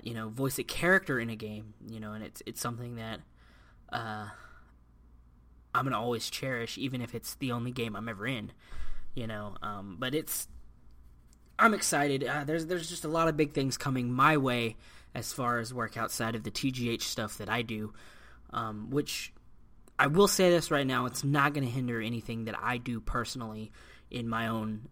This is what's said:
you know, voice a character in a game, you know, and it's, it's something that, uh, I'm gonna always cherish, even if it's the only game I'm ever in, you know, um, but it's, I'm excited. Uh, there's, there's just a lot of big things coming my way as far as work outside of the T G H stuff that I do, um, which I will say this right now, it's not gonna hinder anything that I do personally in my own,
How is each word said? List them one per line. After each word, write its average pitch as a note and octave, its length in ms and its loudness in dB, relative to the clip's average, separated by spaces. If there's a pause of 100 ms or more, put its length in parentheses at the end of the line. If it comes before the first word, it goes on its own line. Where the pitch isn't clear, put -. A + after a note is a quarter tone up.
you A#2 100 -6
know, A2 140 -6
voice C3 320 -2
a A#2+ 60 -2
character F3 560 2
in A#2 80 -4
a A2 80 -6
game, G#2+ 360 -10 (160)
you A2 120 -10
know, G#2+ 100 -10
and A2 100 -8
it's, - 240 -14
it's A#2 140 -10
something A#2+ 360 -6
that, A2 260 -8 (720)
uh, G#2+ 340 -6 (1500)
I'm C3 120 2
gonna A#2 160 0
always A#2+ 280 -2
cherish, B2 480 -4
even C3 240 -4
if A#2 140 -8
it's - 200 -8
the B2+ 180 -2
only A#2+ 180 -2
game A2+ 240 -4
I'm A2 140 -6
ever G#2 180 -6
in, A#2 240 -4 (640)
you A#2+ 100 -2
know, G#2 360 -6
um, G2+ 360 -6
but B2+ 160 -2
it's, - 360 -4 (1080)
I'm A3 160 8
excited. C#3+ 520 2
Uh, C#3+ 180 0
there's, D#3+ 220 0
there's E3 240 -2
just E3+ 160 -8
a D3+ 40 -2
lot E3 200 4
of D3+ 80 2
big D3+ 160 4
things C3+ 240 2
coming B2+ 340 2
my C#3 240 8
way B2 400 2 (400)
as A#2+ 160 -4
far A#2+ 280 0
as A#2 140 -6
work A#2 220 -4
outside A2+ 400 0
of G#2+ 80 -4
the G#2+ 80 -4
T C3 200 0
G B2 180 0
H A#2 140 0
stuff - 340 -4
that G#2 120 -8
I A#2 120 2
do, G#2+ 320 -4 (580)
um, A2 380 -4
which - 420 -2 (680)
I C#3 80 8
will G3 220 8
say F#3 200 8
this E3+ 220 6
right C#3 160 4
now, B2 180 2
it's - 180 -4
not C#3+ 300 6
gonna C#3 140 0
hinder A#2+ 340 0
anything A2+ 440 -4
that A2 140 -4
I B2 180 0
do A#2+ 240 -4
personally A2 680 -4 (380)
in A#2+ 180 -4
my A2+ 200 0
own, A2 440 -2